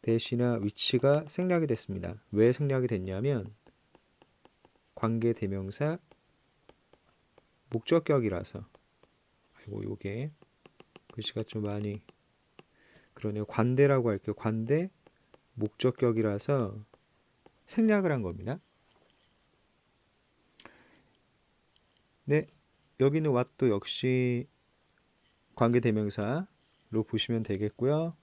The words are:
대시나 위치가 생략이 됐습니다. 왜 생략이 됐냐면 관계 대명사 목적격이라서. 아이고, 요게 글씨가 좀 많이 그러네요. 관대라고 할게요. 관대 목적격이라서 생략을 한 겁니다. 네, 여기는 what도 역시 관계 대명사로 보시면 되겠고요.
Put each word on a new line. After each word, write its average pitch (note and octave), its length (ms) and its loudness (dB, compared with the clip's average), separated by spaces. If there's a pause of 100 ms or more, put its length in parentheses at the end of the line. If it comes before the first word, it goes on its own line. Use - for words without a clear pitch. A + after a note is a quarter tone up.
대시나 A#2+ 600 0
위치가 C3+ 640 2
생략이 F3+ 400 0
됐습니다. G2 540 -6 (100)
왜 A2+ 220 6
생략이 C3+ 340 0
됐냐면 G#2 640 -4 (1400)
관계 A2+ 380 0
대명사 G2 640 -4 (1700)
목적격이라서. A2+ 920 0 (920)
아이고, G2+ 280 -12
요게 G#2 480 -8 (800)
글씨가 A2 320 -8
좀 G#2+ 200 -8
많이 G#2 380 -6 (1120)
그러네요. G#2 300 -4
관대라고 B2+ 640 4
할게요. G2+ 260 -2
관대 A#2 540 -2 (680)
목적격이라서 A2 1200 0 (840)
생략을 G#3 460 2
한 C3 100 0
겁니다. F#2+ 380 -6 (3750)
네, D3+ 240 2 (540)
여기는 D3+ 280 4
what도 B2 400 2
역시 B2+ 800 0 (1040)
관계 A#2+ 280 4
대명사로 G#2+ 640 0 (640)
보시면 A2+ 360 -2
되겠고요. B2+ 800 -2